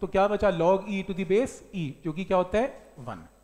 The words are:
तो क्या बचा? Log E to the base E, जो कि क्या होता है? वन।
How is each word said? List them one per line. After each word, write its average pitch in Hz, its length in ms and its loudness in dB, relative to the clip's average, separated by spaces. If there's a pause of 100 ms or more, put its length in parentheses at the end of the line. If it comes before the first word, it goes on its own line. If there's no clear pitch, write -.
तो 196 40 -4
क्या 196 220 4
बचा? 208 220 2
Log 185 380 2
E 190 160 -2
to 190 140 -6
the 185 120 -2
base 208 260 2 (180)
E, 170 160 -4 (140)
जो 160 80 -4
कि 175 120 -6
क्या 190 120 0
होता 180 220 2
है? - 400 -4
वन। 104 280 -14 (180)